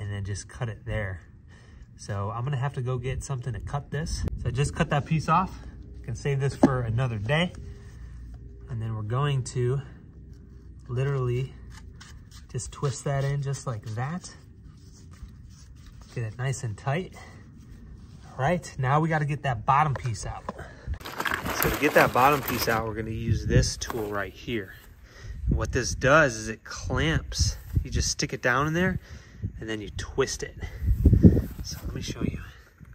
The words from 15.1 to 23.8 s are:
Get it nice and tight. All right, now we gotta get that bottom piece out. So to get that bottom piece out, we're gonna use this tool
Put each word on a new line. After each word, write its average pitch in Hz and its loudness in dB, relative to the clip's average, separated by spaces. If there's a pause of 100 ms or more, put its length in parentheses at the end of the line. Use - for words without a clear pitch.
Get 120 -2
it 107 -8
nice 127 -2
and 104 -4
tight. 160 -2 (1120)
All - -16
right, 156 2
now 135 4
we 160 4
gotta 156 2
get 143 -2
that 120 -2
bottom 143 6
piece 117 -4
out. - -8 (1160)
So - 4
to - 0
get 147 4
that 143 8
bottom 135 6
piece 123 -2
out, 113 2
we're 107 -4
gonna 110 -4
use 113 0
this - 6
tool 110 -4